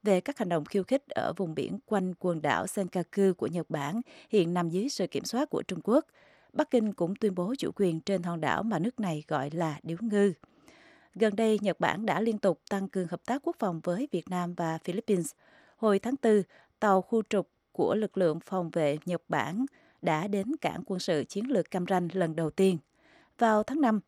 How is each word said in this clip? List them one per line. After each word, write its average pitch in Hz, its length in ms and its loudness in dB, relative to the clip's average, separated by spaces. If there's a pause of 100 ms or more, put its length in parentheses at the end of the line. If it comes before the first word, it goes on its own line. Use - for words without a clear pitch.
về 190 180 4
các - 160 -8
hành 202 120 -2
động 175 160 0
khiêu 196 180 -2
khích 269 260 -2
ở - 280 -4
vùng 165 180 -4
biển 165 300 -4
quanh 185 340 -2
quần 170 220 -2
đảo 113 260 0
Senkaku 190 720 0
của 214 100 -4
Nhật 165 220 -4
Bản, 156 320 -4 (280)
hiện 175 240 2
nằm 175 160 0
dưới 196 200 -2
sự 185 180 -4
kiểm - 180 -6
soát 294 240 -4
của - 140 -4
Trung 170 200 -6
Quốc. 254 220 2 (480)
Bắc - 180 0
Kinh 220 220 2
cũng 190 220 -2
tuyên 196 200 0
bố 180 220 -2
chủ - 180 -4
quyền 170 260 2
trên 185 220 -2
hòn 170 180 -4
đảo 139 220 2
mà 214 160 0
nước 220 200 -2
này 165 280 -4
gọi 143 260 -2
là 160 300 -2
Điếu 165 180 -6
Ngư. 202 320 2 (840)
Gần 208 200 2
đây, 220 260 2
Nhật 196 180 0
Bản 196 260 0
đã 180 160 0
liên 220 160 0
tục 175 320 2
tăng 196 180 -2
cường 180 200 -4
hợp 170 180 -8
tác 269 180 -2
quốc 339 160 -4
phòng 175 240 -2
với 196 280 -2
Việt 180 180 -4
Nam 175 240 -2
và 160 300 -2
Philippines. 180 480 0 (460)
Hồi 202 220 2
tháng 226 160 -2
tư, 208 280 4 (360)
tàu 196 220 6
khu 220 280 0
trục 202 200 0 (220)
của - 240 2
lực 214 220 -2
lượng 170 280 2
phòng 180 240 -2
vệ 156 360 0
Nhật 175 220 -4
Bản 165 380 -2 (360)
đã 156 260 0
đến 202 340 -2
cảng - 240 -4
quân 185 140 -6
sự 156 240 0
chiến 240 280 -4
lược 202 200 0
Cam 180 180 -2
Ranh 180 240 2
lần 170 220 -2
đầu 160 140 -2
tiên. 190 280 4 (600)
Vào 220 260 4
tháng 294 180 -2
năm 220 260 4